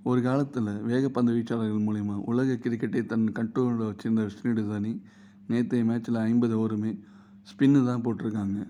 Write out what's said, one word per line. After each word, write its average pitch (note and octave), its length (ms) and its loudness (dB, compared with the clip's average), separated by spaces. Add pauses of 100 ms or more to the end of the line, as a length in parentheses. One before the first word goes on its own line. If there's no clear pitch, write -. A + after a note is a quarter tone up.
ஒரு B2 180 2
காலத்துல B2 600 0
வேகப்பந்து B2 500 2
வீச்சாளர்கள் A2+ 540 0
மூலியமா G#2 280 -2
உலக A#2+ 380 0
கிரிக்கெட்டை A#2 520 -2
தன் A2 260 0
கட்டுக்குள்ள A2+ 640 0
வச்சிருந்த A2+ 200 -2
வெஸ்ட் G#2+ 340 -2
இண்டீஸ் G#2+ 260 0
அணி G#2+ 280 -4 (480)
நேத்தைய A#2+ 340 2
மேட்ச்ல A#2 300 0
ஐம்பது A2+ 460 2
ஓவருமே A2 400 -2 (440)
ஸ்பின்னு C#3 420 4
தான் B2 160 -2
போட்டிருக்காங்க. G#2+ 680 -2